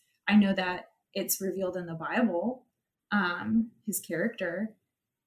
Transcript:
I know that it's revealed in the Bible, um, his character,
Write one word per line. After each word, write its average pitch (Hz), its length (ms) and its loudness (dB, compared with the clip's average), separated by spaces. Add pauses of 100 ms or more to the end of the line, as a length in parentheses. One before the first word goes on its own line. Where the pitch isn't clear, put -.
(280)
I 202 60 4
know 196 200 8
that 180 340 -4 (260)
it's 185 260 -2
revealed 185 360 -2
in 175 100 -6
the 165 80 -6
Bible, 180 720 -2 (480)
um, 208 580 0 (160)
his 196 140 -4
character, 190 720 -4 (520)